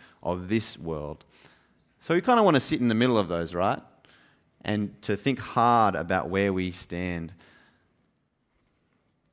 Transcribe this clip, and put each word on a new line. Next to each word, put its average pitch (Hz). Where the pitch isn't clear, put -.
of 90
this 107
world. 78
So -
we 180
kinda 233
wanna 160
sit -
in 123
the 113
middle 120
of 98
those, 85
right? 98
And 104
to 104
think 127
hard 117
about 85
where 98
we 92
stand 87